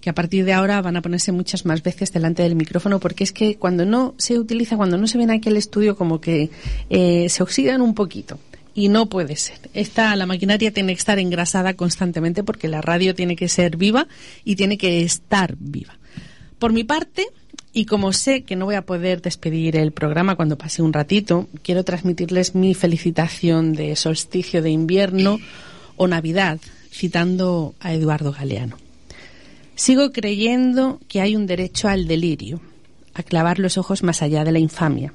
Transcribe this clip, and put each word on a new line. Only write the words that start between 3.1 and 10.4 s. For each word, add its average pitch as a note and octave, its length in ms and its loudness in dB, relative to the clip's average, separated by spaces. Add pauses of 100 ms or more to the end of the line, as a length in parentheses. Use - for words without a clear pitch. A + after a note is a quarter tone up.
es G3 80 -4
que G#3+ 240 0
cuando F3+ 300 0
no B3+ 320 0
se A#3+ 200 0
utiliza, A3+ 380 -2
cuando F#3 220 2
no G#3+ 80 2
se A3 100 0
viene A3+ 200 2
aquí A3 120 -2
al G#3+ 80 4
estudio, G#3 400 0
como E3 240 0
que, D#3+ 300 0 (400)
eh, F3 400 4
se - 120 -2
oxidan C4 380 0
un A#3 140 4
poquito. E3+ 440 -6 (360)
Y G3+ 160 2
no A3 160 4
puede F3 300 -4
ser. - 220 -8 (160)
Esta, G#3+ 420 0
la F#3 100 0
maquinaria G3 440 2